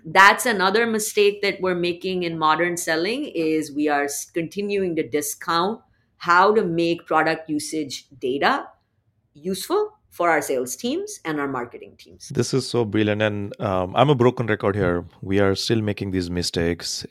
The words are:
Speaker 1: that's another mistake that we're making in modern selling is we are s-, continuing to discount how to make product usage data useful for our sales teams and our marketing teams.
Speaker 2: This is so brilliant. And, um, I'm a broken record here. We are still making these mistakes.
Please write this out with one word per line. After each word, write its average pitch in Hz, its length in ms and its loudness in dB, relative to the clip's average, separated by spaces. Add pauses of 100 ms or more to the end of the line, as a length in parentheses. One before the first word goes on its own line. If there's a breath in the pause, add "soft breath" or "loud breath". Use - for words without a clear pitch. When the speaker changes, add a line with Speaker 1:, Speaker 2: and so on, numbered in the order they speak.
Speaker 1:
that's 196 420 6
another 208 400 2
mistake 208 560 2
that 196 180 -2
we're 180 140 0
making 175 480 -2
in 165 160 -4
modern 160 380 2
selling 180 480 -2
is 156 480 -2
we 147 160 0
are 143 160 2
s-, - 260 -6
continuing 190 640 -4
to 147 120 -2
discount 170 720 -2 (380)
how 185 360 4
to 220 80 2
make 170 440 -2
product 160 440 0
usage 151 560 -6 (140)
data 156 480 -2 (640)
useful 196 640 -4 (100)
for 175 220 0
our 151 100 2
sales 131 360 -4
teams 339 480 -6
and 151 160 -4
our 139 80 -4
marketing 120 500 -10
teams. - 300 -20
Speaker 2:
This 135 260 -2
is 127 140 -2
so 120 160 0
brilliant. 104 380 0
And, 104 380 -2
um, 95 360 -2
I'm 131 140 6
a 143 40 4
broken 120 320 2
record 107 300 0
here. 87 280 0 (160)
We 95 200 0
are 98 160 4
still 113 240 0
making 101 320 -4
these 90 180 -2
mistakes. 85 800 -2